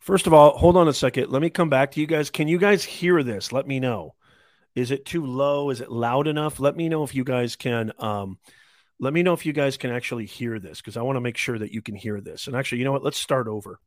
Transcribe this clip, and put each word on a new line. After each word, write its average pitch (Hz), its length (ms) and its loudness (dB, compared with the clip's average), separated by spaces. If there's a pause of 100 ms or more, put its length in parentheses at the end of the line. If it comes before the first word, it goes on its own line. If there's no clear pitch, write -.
First 190 220 2
of 170 60 4
all, 147 260 10
hold 170 200 6
on 170 100 6
a 143 60 2
second. 131 380 0
Let 131 100 2
me 165 80 0
come 165 200 0
back 139 220 2
to - 80 -6
you 151 80 -2
guys. 151 220 0
Can 151 180 -2
you 170 100 2
guys 196 240 4
hear 175 420 0
this? 107 280 -6
Let 135 160 -4
me 135 140 -4
know. 107 340 -4 (580)
Is 123 180 -2
it 139 120 -4
too 165 220 -6
low? 143 440 0
Is 123 120 -4
it - 100 -12
loud 120 360 0
enough? 151 340 -4
Let 143 160 2
me 165 100 -2
know 156 160 -2
if 135 100 -8
you 131 120 -2
guys 123 320 -2
can, 117 420 -2
um, 101 380 -4 (640)
let 131 100 -2
me 165 100 2
know 180 120 2
if 165 120 -4
you 151 60 -2
guys 139 240 0
can 127 160 -6
actually 120 340 -6
hear 113 340 -8
this, 90 220 -16
'cause 110 140 -14
I 117 60 -6
wanna 131 180 -2
make 120 160 -4
sure 117 240 -4
that 107 140 -8
you 110 80 -6
can 104 140 -12
hear 104 260 -6
this. - 260 -14
And 135 80 -8
actually, 127 220 -4
you 123 80 -2
know 135 80 0
what? 139 100 -4
Let's 151 140 -4
start 127 320 -2
over. 104 380 -10